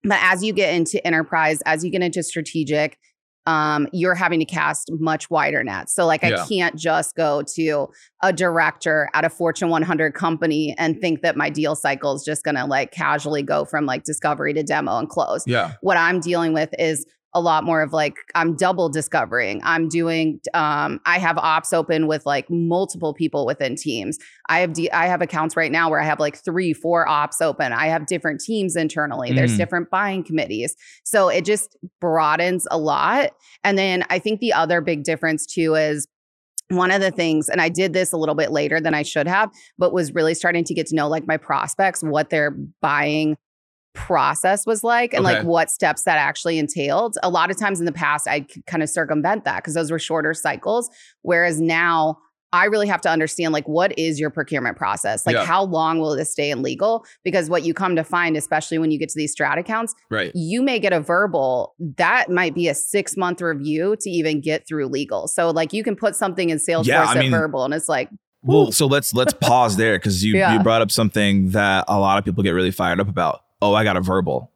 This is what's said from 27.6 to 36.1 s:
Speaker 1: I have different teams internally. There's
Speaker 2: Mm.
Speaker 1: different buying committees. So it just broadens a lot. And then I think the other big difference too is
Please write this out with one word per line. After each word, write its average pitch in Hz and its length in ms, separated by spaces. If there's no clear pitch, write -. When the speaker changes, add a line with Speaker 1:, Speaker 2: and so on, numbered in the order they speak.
Speaker 1:
I 131 180
have 160 180
different 165 340
teams 196 360
internally. 143 580
There's 127 180
Speaker 2:
Mm. 107 60
Speaker 1:
different 170 320
buying 190 340
committees. 117 500
So 196 240
it 175 160
just 208 320
broadens 165 720
a 165 80
lot. 156 540
And 196 140
then 190 320
I 180 100
think 214 220
the 233 140
other 165 260
big 151 240
difference 160 400
too 160 300
is 151 340